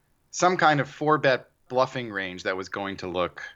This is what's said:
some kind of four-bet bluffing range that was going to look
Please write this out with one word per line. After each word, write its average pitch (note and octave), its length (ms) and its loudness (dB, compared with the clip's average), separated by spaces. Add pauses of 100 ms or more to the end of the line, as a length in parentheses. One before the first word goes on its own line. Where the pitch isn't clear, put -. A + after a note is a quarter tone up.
(320)
some F3+ 260 2
kind D#3 220 4
of B2+ 100 -4
four-bet C#3+ 580 2 (200)
bluffing B2+ 440 -2
range F#2 300 -6
that F#2+ 160 -2
was F#2+ 100 -8
going G2 300 -6
to F#2 100 -8
look F2 340 -2 (140)